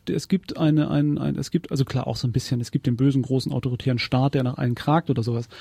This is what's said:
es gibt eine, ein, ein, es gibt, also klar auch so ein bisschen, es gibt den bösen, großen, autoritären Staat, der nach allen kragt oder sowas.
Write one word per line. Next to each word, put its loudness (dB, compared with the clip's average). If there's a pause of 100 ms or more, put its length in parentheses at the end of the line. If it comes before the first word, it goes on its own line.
es -2
gibt -2
eine, 4
ein, 2
ein, -2
es -4
gibt, -2
also 2
klar -2
auch -2
so -4
ein 0
bisschen, -2
es -6
gibt -2
den 2
bösen, 2
großen, -2
autoritären -2
Staat, 2
der 2
nach -2
allen 0
kragt 0
oder 0
sowas. -2 (120)